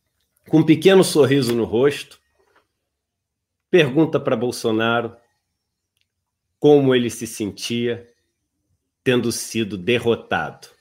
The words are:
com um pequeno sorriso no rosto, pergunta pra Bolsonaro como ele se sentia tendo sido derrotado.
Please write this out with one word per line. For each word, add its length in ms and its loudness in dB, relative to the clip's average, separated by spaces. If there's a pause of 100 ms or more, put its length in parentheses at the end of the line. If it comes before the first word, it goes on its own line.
(500)
com 80 2
um 80 4
pequeno 360 4
sorriso 540 2
no 80 -2
rosto, 560 -2 (1500)
pergunta 480 2
pra 160 -2
Bolsonaro 800 -2 (1400)
como 340 4
ele 160 0
se 160 -10
sentia 840 -8 (920)
tendo 300 0
sido 460 -8
derrotado. 880 -4 (140)